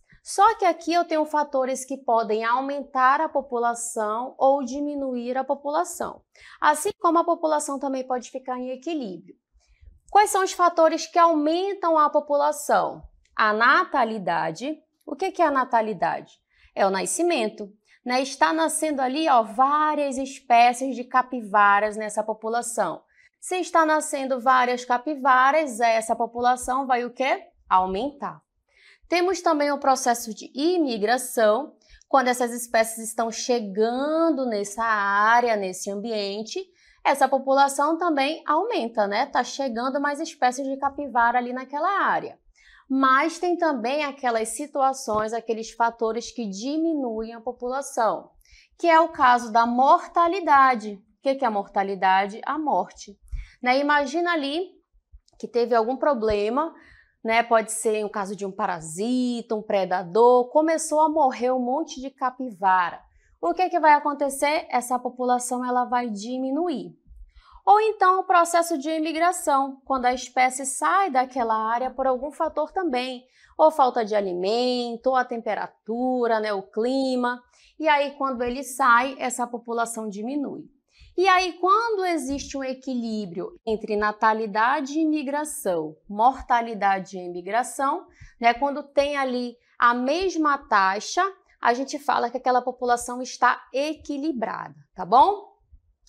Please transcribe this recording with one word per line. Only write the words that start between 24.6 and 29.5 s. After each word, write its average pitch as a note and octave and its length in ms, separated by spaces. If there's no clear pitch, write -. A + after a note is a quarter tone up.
capivaras, C4 960
essa A3+ 360
população B3 720
vai B3 180
o A#3+ 60
quê? C#4 340
Aumentar. F#3+ 720
Temos F4 360
também D4 280